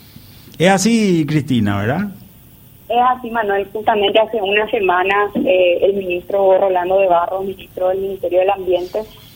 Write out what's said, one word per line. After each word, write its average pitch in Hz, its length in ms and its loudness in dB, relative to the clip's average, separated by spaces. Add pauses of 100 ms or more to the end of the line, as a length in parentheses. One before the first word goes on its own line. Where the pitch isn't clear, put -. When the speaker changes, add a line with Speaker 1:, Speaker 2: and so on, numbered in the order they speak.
(580)
Speaker 1:
Es 170 120 4
así, 196 560 2
Cristina, 123 520 0
¿verdad? 147 300 -2 (800)
Speaker 2:
Es 233 100 0 (180)
así, 240 140 -12
Manuel. 202 420 -2
Justamente 214 480 0
hace 214 220 -2
unas 208 280 -2
semanas, 196 680 0
eh, 185 460 2
el 196 120 2
ministro 190 640 0
Rolando 190 400 0
de 196 80 4
Barros, 175 380 0
ministro 185 440 -6
del 190 120 -2
Ministerio 190 400 -2
del 185 100 2
Ambiente, 185 520 -4 (320)